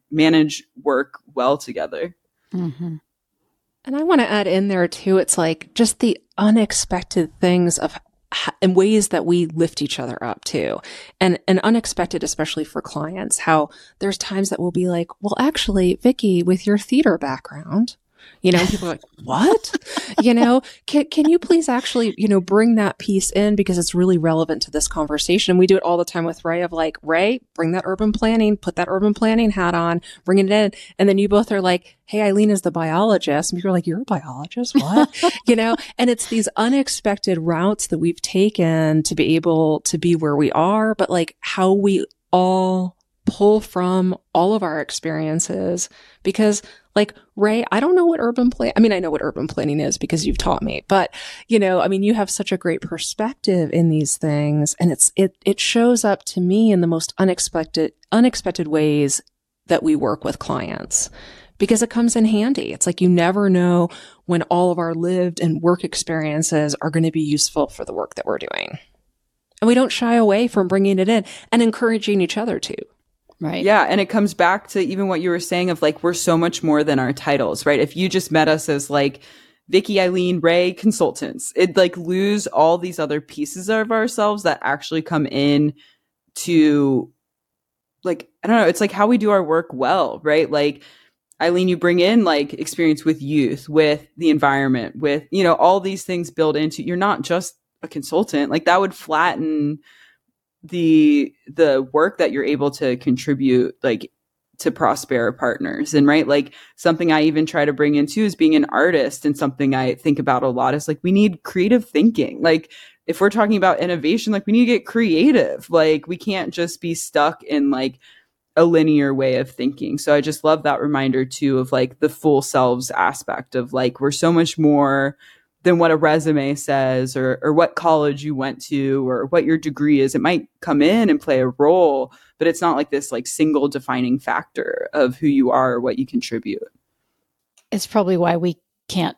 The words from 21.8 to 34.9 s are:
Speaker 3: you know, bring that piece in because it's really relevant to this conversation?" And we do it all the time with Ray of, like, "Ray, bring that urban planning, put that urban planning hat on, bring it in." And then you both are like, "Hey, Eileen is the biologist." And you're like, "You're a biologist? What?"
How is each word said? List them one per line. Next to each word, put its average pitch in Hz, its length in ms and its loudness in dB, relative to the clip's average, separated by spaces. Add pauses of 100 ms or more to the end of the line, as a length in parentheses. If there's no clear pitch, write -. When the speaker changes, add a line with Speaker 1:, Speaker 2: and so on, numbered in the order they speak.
Speaker 3:
you 214 120 0
know, 196 120 4
bring 214 360 4
that 202 220 0
piece - 340 -2
in 208 240 2
because 190 220 0
it's 175 180 -2
really 180 200 4
relevant 160 460 0
to - 80 -8
this 151 160 -2
conversation?" 151 680 -2
And 180 60 4
we 185 80 6
do 190 100 6
it 185 60 -2
all 175 140 0
the 175 80 0
time 170 200 -4
with 165 200 -8
Ray 170 180 -2
of, 175 100 -6
like, 160 300 -2
"Ray, 185 380 0 (140)
bring 165 180 -2
that 185 120 -2
urban 202 280 -2
planning, 220 440 2
put - 200 -8
that 175 120 -2
urban 196 240 0
planning 220 380 2
hat 180 240 0
on, 170 260 -2 (240)
bring 190 140 4
it 190 120 2
in." 208 200 2 (280)
And 196 100 4
then 196 100 4
you 202 100 2
both 208 220 2
are 202 100 0
like, 180 440 -2
"Hey, 214 180 -4
Eileen 208 280 2
is 202 120 0
the 175 80 -2
biologist." 165 840 0
And 175 100 -6
you're 190 100 0
like, 175 160 0
"You're 175 140 -4
a - 20 -10
biologist? 156 720 -6
What?" 233 340 2 (240)